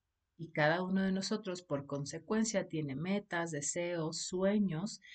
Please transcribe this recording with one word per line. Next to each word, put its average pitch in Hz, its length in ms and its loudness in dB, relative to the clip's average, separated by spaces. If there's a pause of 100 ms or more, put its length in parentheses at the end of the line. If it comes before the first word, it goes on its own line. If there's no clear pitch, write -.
(360)
y 165 160 -10
cada 160 320 4
uno 190 180 2
de 190 80 2
nosotros, 190 520 -2
por 143 220 -2
consecuencia, 180 840 0
tiene 147 260 -2
metas, 170 560 -2
deseos, 165 680 -2
sueños 190 800 2 (140)